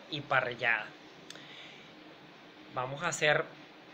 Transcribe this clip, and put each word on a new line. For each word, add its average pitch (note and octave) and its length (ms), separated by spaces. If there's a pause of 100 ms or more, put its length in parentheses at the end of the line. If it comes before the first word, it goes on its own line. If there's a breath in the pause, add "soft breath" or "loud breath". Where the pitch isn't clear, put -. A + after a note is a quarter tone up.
y D3+ 120
Parrellada. A#2+ 680 (1900 loud breath)
Vamos C3+ 300
a F3 60
hacer D3+ 360 (500)